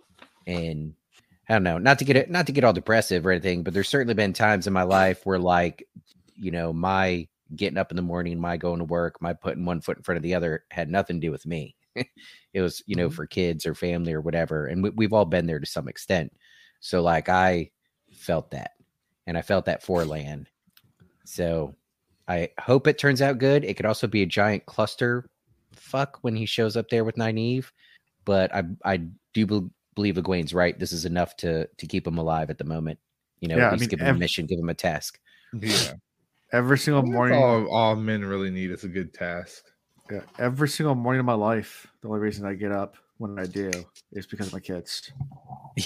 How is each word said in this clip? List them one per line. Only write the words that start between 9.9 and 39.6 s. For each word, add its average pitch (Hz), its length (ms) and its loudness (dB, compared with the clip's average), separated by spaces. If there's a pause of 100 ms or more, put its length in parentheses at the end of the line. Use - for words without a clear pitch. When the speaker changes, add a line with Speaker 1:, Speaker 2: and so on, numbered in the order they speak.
Speaker 1:
in - 60 -20
front 87 140 -2
of 78 60 -6
the 87 100 -2
other 85 380 -2
had 82 180 -6
nothing 87 320 -2
to 85 60 -4
do 78 40 -2
with 69 140 -10
me. 80 300 -8 (200)
<laughs> 123 100 -6 (480)
It 95 80 -2
was, 87 260 -2
you 101 80 -4
know, 87 140 2
Speaker 2:
Mm-hmm. 80 60 -6
Speaker 1:
for 78 120 -8
kids 85 380 -2
or 82 100 -4
family 87 380 -4
or 78 80 -4
whatever. 80 460 -2
And 87 140 -4
we, 104 100 0
we've 107 220 0
all 104 120 6
been 85 200 0
there 80 140 -2
to 73 60 -6
some 73 240 -8
extent. - 420 -2 (480)
So, 90 240 0
like, 82 260 2
I 92 400 4 (440)
felt - 380 -4
that, - 200 -12 (560)
and 85 100 -4
I 82 40 -2
felt 95 240 0
that - 180 -2
for 87 220 0
Lan. 73 420 -8 (800)
So 80 500 -4 (540)
I 87 200 -2 (100)
hope 139 280 4
it 147 100 2
turns 139 240 2
out 139 180 2
good. 139 260 4
It 101 100 -4
could - 100 -4
also 110 220 0
be 104 140 2
a 95 40 4
giant 101 400 2
cluster 120 640 -2 (440)
fuck - 480 -4
when 117 140 -2
he 110 100 -2
shows 110 320 0
up 113 120 -4
there 113 140 2
with 113 140 -2
Nynaeve, 117 480 -2 (580)
but 95 320 2
I, 98 80 0 (220)
I 95 160 2 (320)
do 110 120 2
bel-, 98 260 -2 (240)
believe 104 200 0
Egwene's 85 380 -2
right. 87 260 2
This 90 140 -4
is 80 120 -6
enough 87 320 -2
to, 80 300 -2
to - 200 -16
keep 90 200 -2
him 82 100 -2
alive 80 320 0
at 76 80 -8
the 78 60 -8
moment. 78 360 -6 (420)
You 85 80 -4
know, 80 80 2
Speaker 2:
Yeah, 123 80 6
Speaker 1:
at 110 40 6
Speaker 2:
I - 20 2
Speaker 1:
least 113 100 0
Speaker 2:
mean, 117 80 -2
Speaker 1:
give 90 100 -2
him 85 80 0
a - 40 4
Speaker 2:
ev- 123 80 4
Speaker 1:
mission, 87 260 -2
give 85 140 -4
him 85 100 -2
a 82 40 -2
task. - 460 -4 (400)
Speaker 3:
Yeah. 101 340 0 (600)
Speaker 2:
Every 123 240 6
single 143 240 4
Speaker 3:
That's 120 100 2
Speaker 2:
morning. 123 260 4
Speaker 3:
all, 117 320 4
all 110 280 4
men 110 260 -2
really 98 260 -4
need 92 220 -4
is 90 140 -10
a - 20 -6
good 87 260 -6
task. 87 520 -10 (460)